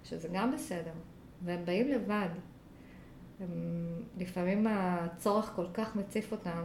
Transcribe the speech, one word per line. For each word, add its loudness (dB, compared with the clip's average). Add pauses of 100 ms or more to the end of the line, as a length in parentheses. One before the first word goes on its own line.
שזה -6
גם 4
בסדר. -2 (500)
והם -2
באים 4
לבד. 2 (1080)
הם, -2 (140)
לפעמים 4
הצורך 2
כל 0
כך 0
מציף 0
אותם -2